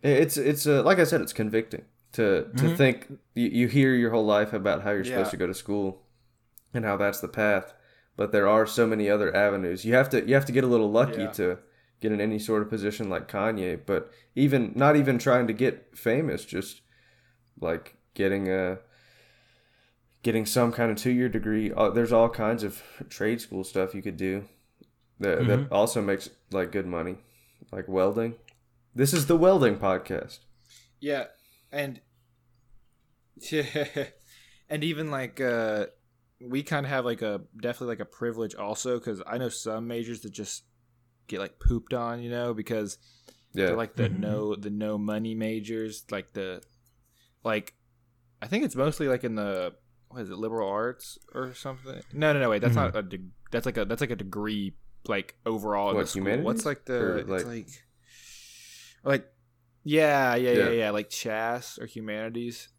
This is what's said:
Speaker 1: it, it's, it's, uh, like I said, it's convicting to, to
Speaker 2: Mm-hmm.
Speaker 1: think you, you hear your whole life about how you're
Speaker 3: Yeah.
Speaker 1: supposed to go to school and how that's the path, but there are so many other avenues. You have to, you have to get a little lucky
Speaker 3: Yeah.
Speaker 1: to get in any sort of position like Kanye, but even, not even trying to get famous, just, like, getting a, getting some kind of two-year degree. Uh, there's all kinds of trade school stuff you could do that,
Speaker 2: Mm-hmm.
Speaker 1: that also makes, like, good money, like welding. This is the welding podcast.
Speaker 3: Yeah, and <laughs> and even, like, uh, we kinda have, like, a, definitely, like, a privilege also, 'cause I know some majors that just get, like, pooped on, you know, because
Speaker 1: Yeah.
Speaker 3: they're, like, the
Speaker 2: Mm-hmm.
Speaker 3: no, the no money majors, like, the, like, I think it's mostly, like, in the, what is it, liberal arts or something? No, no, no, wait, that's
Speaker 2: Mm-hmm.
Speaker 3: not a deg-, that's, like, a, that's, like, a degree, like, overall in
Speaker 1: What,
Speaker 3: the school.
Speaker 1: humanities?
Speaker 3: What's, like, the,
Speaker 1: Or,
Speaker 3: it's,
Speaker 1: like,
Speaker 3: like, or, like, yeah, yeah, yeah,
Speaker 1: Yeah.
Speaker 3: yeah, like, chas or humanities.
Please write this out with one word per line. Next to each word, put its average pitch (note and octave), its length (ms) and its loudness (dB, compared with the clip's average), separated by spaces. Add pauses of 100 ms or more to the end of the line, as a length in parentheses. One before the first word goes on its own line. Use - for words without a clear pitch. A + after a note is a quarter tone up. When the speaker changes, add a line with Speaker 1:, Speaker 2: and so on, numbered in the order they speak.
Speaker 1:
it, C#3+ 80 2 (120)
it's, D3 140 2
it's, C#3+ 300 0
uh, C#3 160 4
like F3+ 160 6
I E3+ 60 6
said, D3+ 160 2
it's - 120 -6
convicting A2 520 -2 (280)
to, G2 320 2 (120)
to C3+ 80 4
Speaker 2:
Mm-hmm. E3 100 4
Speaker 1:
think C3+ 320 2 (280)
you, A#2+ 140 2
you A#2 200 2
hear C3 260 6
your A#2+ 160 4
whole A2 160 2
life G#2+ 260 4
about F#2+ 300 0
how G2+ 80 -2
you're G2+ 140 0
Speaker 3:
Yeah. B2+ 120 -6
Speaker 1:
supposed F#2+ 160 0
to F2+ 40 -8
go F#2 100 0
to F#2 80 -4
school G2+ 480 -4 (720)
and A2+ 100 -2
how G2+ 120 0
that's G2+ 240 0
the - 80 -6
path, G#2 460 0 (440)
but G#2 140 0
there G2+ 140 6
are G#2+ 200 6
so A2+ 200 2
many G#2+ 220 2
other G#2 260 2
avenues. G2 520 2
You A#2 80 4
have C3+ 160 6
to, A#2+ 180 0
you B2+ 60 4
have C#3 100 6
to B2+ 80 -6
get C3 120 4
a - 20 2
little A2 240 4
lucky A2+ 320 4
Speaker 3:
Yeah. A2 100 -4
Speaker 1:
to F2+ 260 -2 (420)
get A2 120 0
in G#2 80 0
any G#2+ 180 0
sort G#2+ 220 0
of G#2+ 80 -4
position G#2 400 -2
like F2+ 240 -4
Kanye, G2+ 540 -2
but - 260 -2 (220)
even, C3+ 420 4
not C#3+ 200 6
even C3+ 220 4
trying B2 280 4
to A2 80 -2
get - 420 -2
famous, B2+ 480 -2
just, - 380 -8 (800)
like, E2 360 -6 (180)
getting F#2+ 360 0
a, F#2 280 0 (1400)
getting A2+ 240 2
some A#2+ 260 2
kind A#2 180 2
of G#2+ 80 -2
two-year B2 300 2
degree. A2 440 0
Uh, G#2 180 4
there's A#2 220 2
all A2+ 160 8
kinds A2+ 340 -2
of G2+ 200 -8 (260)
trade A2+ 320 -2
school F#2+ 240 -8
stuff F#2 300 -2
you F#2+ 80 -8
could F#2 140 -8
do F#2+ 280 -4 (760)
that, G2 180 2
Speaker 2:
Mm-hmm. B2 100 2
Speaker 1:
that C3+ 240 2
also G#2+ 300 4
makes, G2 260 -2 (240)
like, F2+ 200 -2
good F#2+ 140 -2
money, F2+ 320 -6 (540)
like F#2+ 160 -10
welding. G#2 460 2 (600)
This C#3 180 2
is D3 140 2
the E3+ 100 6
welding D#3 400 6
podcast. F#2 640 -2 (600)
Speaker 3:
Yeah, C#3 260 -4 (460)
and C#3 280 -8 (1400)
<laughs> - 120 -12 (1160)
and D3+ 160 -4
even, D#3 260 -4
like, C3 300 -8
uh, A2+ 460 0 (540)
we B2+ 220 -6
kinda C#3+ 260 -4
have, C3+ 160 -2
like, A#2+ 180 -4
a, G#2 200 -4 (180)
definitely, A#2+ 280 -6
like, A2+ 120 -6
a G#2 40 -6
privilege A2+ 500 -6
also, G#2+ 460 -4
'cause G2+ 260 -8
I A#2 120 -6
know B2+ 100 -4
some A2 380 -6
majors A#2 360 -6
that G#2 80 -12
just - 340 -12 (600)
get, F#2+ 140 -8
like, - 200 -10
pooped A#2+ 340 0
on, A#2+ 280 -4
you A#2+ 80 -8
know, A#2+ 240 -4
because G#2+ 440 -6 (560)
Speaker 1:
Yeah. F#2+ 120 2
Speaker 3:
they're, A2 100 2
like, A2+ 200 -6
the A#2 120 2
Speaker 2:
Mm-hmm. F3+ 120 -2
Speaker 3:
no, G#2+ 360 -2
the G#2 140 -10
no G#2+ 280 -4
money G#2+ 360 -4
majors, A2 760 -6
like, G2 220 -8
the, F#2+ 300 -8 (840)
like, G#2+ 300 -2 (680)
I - 40 -12
think G#3 180 -2
it's - 120 -4
mostly, C#3+ 320 0
like, B2 160 0
in A2+ 100 -4
the, F#2+ 400 -4 (340)
what B2+ 140 -14
is F#2+ 80 -10
it, F#2 60 -12
liberal A2 320 -4
arts A2+ 500 -6 (160)
or B2+ 200 -8
something? C3 480 -14 (100)
No, D3+ 200 2
no, C#3+ 80 2
no, A#2+ 100 2
wait, G#2+ 100 2
that's A#2+ 160 4
Speaker 2:
Mm-hmm. B2 180 2
Speaker 3:
not - 20 0
a G#2+ 60 -2
deg-, F#2 280 -12 (200)
that's, A#2 160 -2
like, B2+ 100 -4
a, A2 80 0
that's, A2+ 160 -4
like, B2+ 100 -2
a A#2 60 -4
degree, G#2 580 -6 (320)
like, G2 300 -4 (100)
overall G#2 440 0
in - 60 2
Speaker 1:
What, G2+ 60 2
Speaker 3:
the F2 60 -2
school. F#2+ 140 -4
Speaker 1:
humanities? A2+ 220 0
Speaker 3:
What's, A3 220 -2
like, - 200 -6
the, B2+ 120 -4
Speaker 1:
Or, F#2+ 200 0
Speaker 3:
it's, - 120 -6
Speaker 1:
like, F#2 160 -2
Speaker 3:
like, A#2 200 -12 (1400)
or, C#3 80 -2
like, - 200 -4 (520)
yeah, D3 500 4
yeah, B2 180 2
yeah, A#2 120 4
Speaker 1:
Yeah. - 60 2
Speaker 3:
yeah, A2+ 200 0
like, G#2 200 -4
chas A#2 720 -6
or A#2+ 60 -12
humanities. A2+ 840 -10 (100)